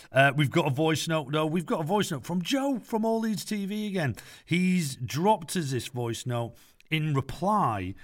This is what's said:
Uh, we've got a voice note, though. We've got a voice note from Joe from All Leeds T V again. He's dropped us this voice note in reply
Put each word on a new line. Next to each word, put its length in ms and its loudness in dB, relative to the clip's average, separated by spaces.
Uh, 240 6
we've 140 2
got 160 2
a 40 2
voice 380 0
note, 240 -2
though. 140 2
We've 200 0
got 140 0
a 40 -2
voice 280 0
note 120 -6
from 180 -2
Joe 360 0
from 260 -2
All 160 2
Leeds 240 -2
T 220 -4
V 220 -4
again. 260 0
He's 520 2
dropped 600 0
us 160 0
this 160 -2
voice 380 -4
note 280 -4
in 240 0
reply 880 0